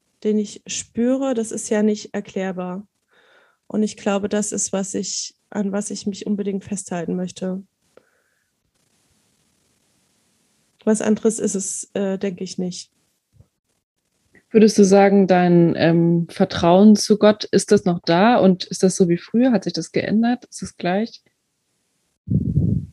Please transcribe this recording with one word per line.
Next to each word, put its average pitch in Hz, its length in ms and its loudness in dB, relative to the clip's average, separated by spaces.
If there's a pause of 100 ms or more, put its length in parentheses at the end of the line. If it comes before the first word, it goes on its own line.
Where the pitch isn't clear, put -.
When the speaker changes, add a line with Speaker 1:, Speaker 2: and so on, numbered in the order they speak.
(240)
Speaker 1:
den 214 140 0
ich 208 280 -8
spüre, 262 680 -4
das 226 180 -6
ist - 180 -10
ja 214 120 0
nicht 214 320 -2
erklärbar. 190 720 -8 (800)
Und 208 160 -4
ich 214 140 -4
glaube, 202 320 -4
das 208 240 -4
ist, - 200 -6
was 190 220 -6
ich, - 420 -8 (140)
an 202 220 -6
was 208 180 -6
ich 202 160 -10
mich 196 200 -10
unbedingt 196 380 -6
festhalten 180 520 -8
möchte. 185 460 -8 (3250)
Was 220 180 2
anderes 214 360 0
ist 202 160 -4
es, - 400 -8
äh, 196 240 -4
denke 196 260 -8
ich, - 140 -12
nicht. 180 320 -8 (1600)
Speaker 2:
Würdest 214 280 4
du 202 60 8
sagen, 196 420 6
dein, 175 500 4
ähm, 170 540 2
Vertrauen 190 680 4
zu 202 220 0
Gott, 214 260 2
ist - 260 0
das 104 140 4
noch 175 200 0
da 196 340 2
und 185 260 4
ist - 180 -6
das 185 140 2
so 185 120 2
wie 175 100 0
früher? 247 340 0
Hat 220 120 0
sich 175 100 -6
das - 180 -10
geändert? 233 540 -2
Ist - 160 -16
es - 160 -16
gleich? 196 440 -6 (1700)